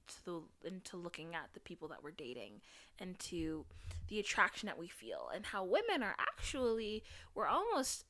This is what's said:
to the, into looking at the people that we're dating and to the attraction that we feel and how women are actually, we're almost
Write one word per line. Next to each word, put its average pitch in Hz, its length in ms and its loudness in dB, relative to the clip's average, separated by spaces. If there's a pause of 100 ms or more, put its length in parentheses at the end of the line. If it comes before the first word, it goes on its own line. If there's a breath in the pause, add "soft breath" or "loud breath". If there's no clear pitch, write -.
to - 180 -14 (360)
the, - 80 -6
into 190 260 -10
looking 170 400 -8
at 151 180 -6
the - 60 -14
people 165 300 -10
that 117 120 -12
we're 147 100 -10
dating 120 500 -10 (360 loud breath)
and 185 220 -8
to 160 460 -2 (420 loud breath)
the 214 120 0
attraction - 480 6
that 170 120 -4
we 170 80 -6
feel 78 480 -6
and 202 120 -4
how 196 180 0
women 349 360 6
are 202 160 2
actually, 226 840 2 (320 loud breath)
we're 185 120 4
almost 254 640 4